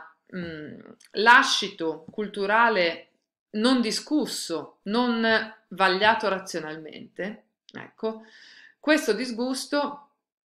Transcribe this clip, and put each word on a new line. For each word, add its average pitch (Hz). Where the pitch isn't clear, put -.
mm, 160
lascito 202
culturale 208
non 240
discusso, 214
non 226
vagliato 190
razionalmente, 180
ecco, -
questo 302
disgusto 262